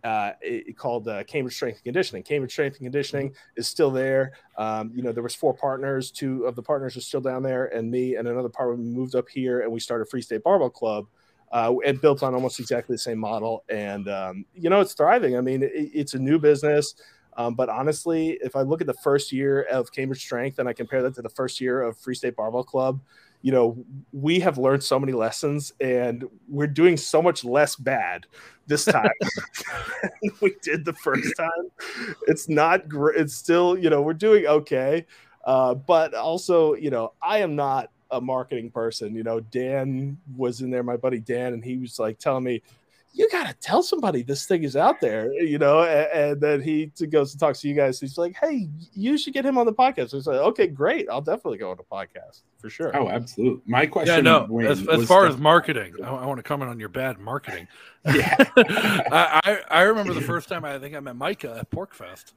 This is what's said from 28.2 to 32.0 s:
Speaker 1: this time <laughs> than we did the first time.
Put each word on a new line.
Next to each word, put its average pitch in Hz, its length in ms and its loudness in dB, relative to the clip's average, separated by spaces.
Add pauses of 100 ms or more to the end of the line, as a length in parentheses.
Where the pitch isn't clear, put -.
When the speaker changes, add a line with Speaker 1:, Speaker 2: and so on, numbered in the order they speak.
Speaker 1:
this 147 160 0
time 117 240 4 (140)
<laughs> - 500 -8 (500)
than 208 100 -2 (100)
we 196 200 4
did 156 220 -4
the 165 80 -4
first 131 460 -2
time. 175 800 -6 (120)